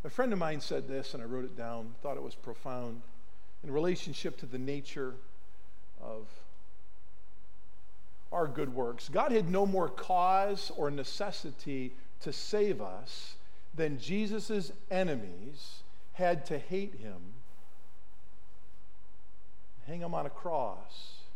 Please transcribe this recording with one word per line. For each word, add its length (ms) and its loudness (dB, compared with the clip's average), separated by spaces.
A 60 0
friend 220 2
of 60 2
mine 220 0
said 260 0
this, 260 0
and 100 -2
I 40 -2
wrote 180 -2
it 120 -2
down, 460 -2
thought 140 -2
it 60 -2
was 140 -2
profound, 640 -2
in 80 0
relationship 680 2
to 80 -2
the 120 -2
nature 580 0
of 280 -2
our 180 2
good 260 0
works. 340 0
God 220 2
had 180 4
no 160 4
more 240 2
cause 880 2
or 140 2
necessity 1040 0
to 120 0
save 500 2
us 540 0
than 260 2
Jesus' 760 2
enemies 920 0
had 320 2
to 120 0
hate 380 0
him, 380 -2
hang 140 0
him 140 0
on 120 2
a 40 0
cross. 920 0